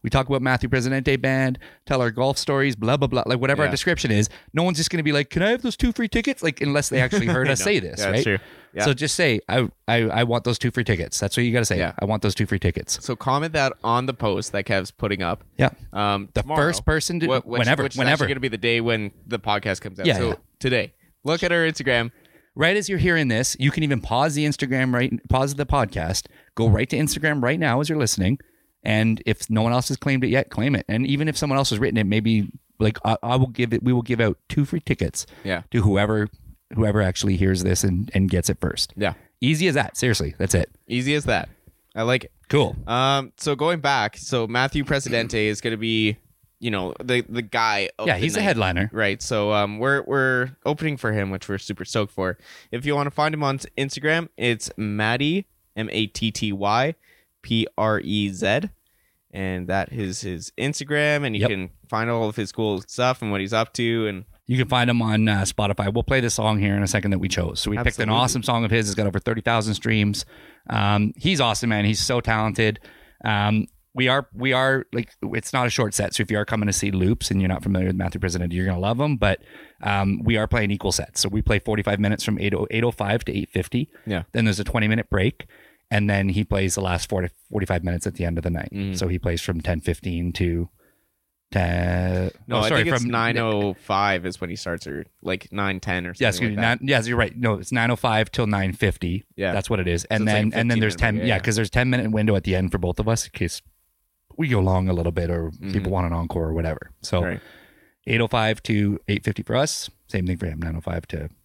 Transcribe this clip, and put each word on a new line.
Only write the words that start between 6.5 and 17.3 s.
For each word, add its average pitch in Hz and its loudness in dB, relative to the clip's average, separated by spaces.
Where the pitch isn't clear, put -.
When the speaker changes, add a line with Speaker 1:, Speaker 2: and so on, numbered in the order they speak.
Speaker 1:
unless 143 2
they 135 0
actually 190 2
heard 135 2
Speaker 2:
<laughs> - 2
Speaker 1:
us 131 0
Speaker 2:
No. - -2
Speaker 1:
say 202 2
this, 92 -6
Speaker 2:
Yeah, 101 0
that's 95 2
Speaker 1:
right? - 2
Speaker 2:
true. 98 0
Yeah. 104 -2
Speaker 1:
So 135 4
just 143 -2
say, 127 4
"I, 120 2
I, 117 4
I 117 2
want 117 0
those 120 0
two 123 0
free 117 -2
tickets." 82 0
That's 101 -2
what 120 2
you 117 2
gotta 117 2
say. 92 0
Speaker 2:
Yeah. 87 0
Speaker 1:
"I 98 -2
want 107 0
those 101 2
two 104 2
free 101 0
tickets." - -2
Speaker 2:
So - -4
comment 147 -2
that 139 2
on 120 0
the 131 -2
post 104 -2
that 101 -2
Kev's 95 0
putting 101 -4
up. 85 -2
Speaker 1:
Yeah. 135 4
Speaker 2:
Um, 101 -2
Speaker 1:
The - 0
Speaker 2:
tomorrow, 147 -2
Speaker 1:
first 170 0
person 156 0
to, 165 -2
Speaker 2:
wh-, 131 0